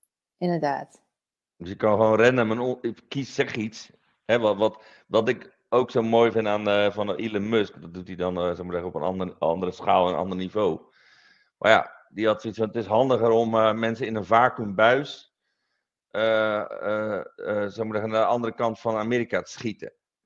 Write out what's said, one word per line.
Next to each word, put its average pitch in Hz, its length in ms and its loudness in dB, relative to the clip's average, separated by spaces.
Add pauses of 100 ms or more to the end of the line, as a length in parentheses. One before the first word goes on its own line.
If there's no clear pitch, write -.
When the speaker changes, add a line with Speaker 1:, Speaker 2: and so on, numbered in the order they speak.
(380)
Speaker 1:
inderdaad. 151 600 -4 (560)
Speaker 2:
Dus 85 120 -14
je 95 80 -10
kan 107 160 2
gewoon 110 280 4
random 120 300 4
een 113 100 -2
on-, 123 360 -6 (120)
kies, 135 260 -8
zeg 131 200 -2
iets. - 360 -8 (340)
Hè, 117 140 2
wat, 107 180 2
wat, 104 260 -2 (240)
wat 110 220 2
ik - 280 -6 (120)
ook 123 220 0
zo 120 120 0
mooi 113 280 4
vind 107 160 -2
aan, 104 220 0
eh, 101 240 4
van 104 220 -4
Elon 104 340 -4
Musk, 110 320 0
dat 85 140 -16
doet 90 120 -12
hij 92 100 -12
dan, 90 220 -2
eh, 87 80 0
zeg 87 160 -2
maar 87 100 -8
zeggen, 87 160 -4
op - 60 -10
een 76 80 -6
ander, 92 360 -4
andere 90 320 0
schaal, 92 380 2
een 90 60 0
ander 92 220 -4
niveau. 92 440 -2 (800)
Maar 107 120 2
ja, - 380 2
die 107 180 -4
had 107 140 2
zoiets 110 180 -10
van: 110 100 -2
het 113 80 -10
is 107 100 -4
handiger 117 440 2
om, 113 240 2
eh, 110 180 4
mensen 113 340 -4
in 113 80 -6
een 101 100 -4
vacuümbuis, 117 1120 2 (720)
eh, 107 500 0
eh, 107 580 -4 (180)
eh, 104 320 -2
zeg 107 160 -6
maar 110 80 -6
zeggen, 107 180 -2
naar 110 100 2
de 104 60 4
andere 117 280 0
kant 113 260 -2
van 113 160 -2
Amerika 113 460 0
te - 80 -18
schieten. - 420 -10 (340)